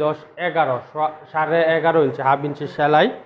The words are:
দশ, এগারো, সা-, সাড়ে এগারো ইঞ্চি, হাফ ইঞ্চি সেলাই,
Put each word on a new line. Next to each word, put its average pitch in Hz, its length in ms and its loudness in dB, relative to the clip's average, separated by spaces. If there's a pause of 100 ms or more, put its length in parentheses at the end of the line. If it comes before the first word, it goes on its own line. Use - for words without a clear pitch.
দশ, 151 160 -2 (300)
এগারো, 147 280 0 (140)
সা-, 156 260 -4 (160)
সাড়ে 156 280 0 (160)
এগারো 160 300 2
ইঞ্চি, 131 220 -4
হাফ 139 200 4
ইঞ্চি 143 180 -8 (100)
সেলাই, 147 300 4 (200)